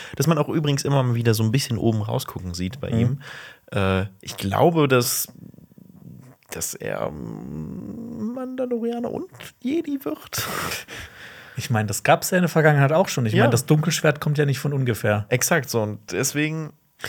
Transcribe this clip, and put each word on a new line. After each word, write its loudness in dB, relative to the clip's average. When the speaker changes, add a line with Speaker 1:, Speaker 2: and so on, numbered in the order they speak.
Speaker 1:
das 2
man 4
auch 0
übrigens 0
immer 2
mal 2
wieder 4
so 2
ein 4
bisschen 0
oben 2
rausgucken -6
sieht -6
bei -6
Speaker 2:
Mhm. 2
Speaker 1:
ihm. 2
Äh, 2
ich -14
glaube, 2
dass, 2
dass -6
er -6
Mandalorianer -6
und -6
Jedi -4
wird. -8
Speaker 2:
Ich -8
meine, 2
das -6
gab's 4
ja 2
in 4
der 2
Vergangenheit 4
auch 4
schon. -2
Ich 2
Speaker 1:
Ja. 6
Speaker 2:
meine, 6
das 2
Dunkelschwert 2
kommt 0
ja 2
nicht 0
von -2
ungefähr. 0
Speaker 1:
Exakt 2
so. 0
Und -4
deswegen -2